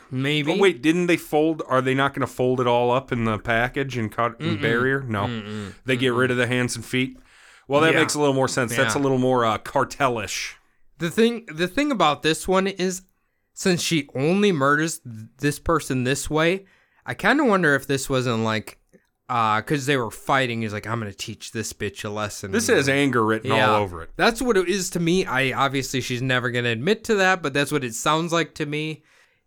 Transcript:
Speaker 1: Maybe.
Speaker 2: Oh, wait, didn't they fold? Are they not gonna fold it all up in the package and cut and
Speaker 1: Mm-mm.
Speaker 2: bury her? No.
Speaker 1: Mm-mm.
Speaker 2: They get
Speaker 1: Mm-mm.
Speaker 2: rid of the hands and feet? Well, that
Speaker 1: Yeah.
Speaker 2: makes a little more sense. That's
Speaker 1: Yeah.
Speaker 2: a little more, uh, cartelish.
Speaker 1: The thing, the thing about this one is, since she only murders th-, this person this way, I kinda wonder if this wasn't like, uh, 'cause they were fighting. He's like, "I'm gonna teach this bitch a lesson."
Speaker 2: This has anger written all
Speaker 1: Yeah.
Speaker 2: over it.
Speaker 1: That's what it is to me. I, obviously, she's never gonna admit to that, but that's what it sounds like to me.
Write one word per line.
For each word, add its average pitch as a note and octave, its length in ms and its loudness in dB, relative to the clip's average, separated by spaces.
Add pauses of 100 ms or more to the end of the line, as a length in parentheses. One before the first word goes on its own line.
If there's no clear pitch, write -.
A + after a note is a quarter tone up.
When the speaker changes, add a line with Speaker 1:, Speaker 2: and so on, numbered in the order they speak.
(120)
Speaker 1:
Maybe. C#3+ 420 0
Speaker 2:
Oh, G3 40 0
wait, F3+ 260 4
didn't F3 240 4
they E3 100 4
fold? D#3 500 0
Are C3 140 2
they C3 140 0
not C#3 180 2
gonna C3+ 140 -2
fold B2+ 340 0
it A#2+ 60 2
all A#2+ 240 4
up C3 200 0
in A#2 120 0
the G#2+ 160 0
package B2 580 -2
and G#2+ 140 -4
cut A#2 280 -2
and G#2+ 200 -2
Speaker 1:
Mm-mm. - 20 -8
Speaker 2:
bury A#2 300 2
her? C#3 100 -2
No. G#2+ 240 -2
Speaker 1:
Mm-mm. G#2+ 480 -8 (120)
Speaker 2:
They C3 120 0
get B2 160 2
Speaker 1:
Mm-mm. B2 60 2
Speaker 2:
rid B2+ 120 4
of B2 60 0
the B2 80 2
hands B2 300 0
and A2+ 100 -10
feet? B2+ 320 -4 (500)
Well, C#3+ 140 2
that D#3+ 120 4
Speaker 1:
Yeah. - 80 2
Speaker 2:
makes - 120 0
a D3 60 -2
little C#3 160 4
more C3 120 2
sense. A#2+ 280 -2
That's A#2+ 200 2
Speaker 1:
Yeah. D3 60 0
Speaker 2:
a - 20 2
little C3+ 140 2
more, B2+ 260 4
uh, A2 140 2
cartelish. - 960 -2 (460)
Speaker 1:
The E3 100 -4
thing, A3+ 420 2
the E3 160 -2
thing C#4+ 240 0
about D#3 300 2
this D#3 260 0
one F#3+ 200 2
is, F#3 340 -4 (540)
since F3+ 260 0
she D3 320 -2
only F#3 380 2
murders D3 480 0
th-, A2+ 280 -14 (120)
this C#3+ 200 0
person C#3+ 440 0
this C#3 260 -2
way, E3+ 360 0 (400)
I B2+ 100 -8
kinda C4 280 2
wonder F#3 300 4
if - 140 0
this C3+ 220 -2
wasn't B2 340 0
like, A2 340 -4 (520)
uh, A2 320 2
'cause C#3 260 -2
they C#3+ 100 2
were A2+ 140 -4
fighting. B2+ 500 -2
He's G#2+ 120 -4
like, G#2 140 -8
"I'm A#2 120 -4
gonna G#2 120 -8
teach - 400 -14
this A2 220 -8
bitch - 320 -8
a G#2+ 40 -8
lesson." G#2 420 -8
Speaker 2:
This - 160 0
has D#3 200 2
anger C3+ 380 2
written A2 260 0
all A2+ 60 2
Speaker 1:
Yeah. B2 200 4
Speaker 2:
over F2 260 -4
it. - 120 -16
Speaker 1:
That's A3+ 280 0
what A#3 140 2
it F3+ 120 2
is F#3+ 220 -2
to F3 80 -4
me. E3+ 260 2
I, C3 280 0
obviously, C3 480 -2
she's A#2+ 200 -6
never B2+ 300 0
gonna A#2+ 180 -2
admit C#3+ 360 -2
to A3 100 2
that, F#3 280 2
but - 100 -4
that's C#3+ 180 0
what C#3+ 120 0
it A#2 120 -6
sounds D#3+ 360 0
like E3 240 -2
to D#3 100 -6
me. D3+ 380 -6 (440)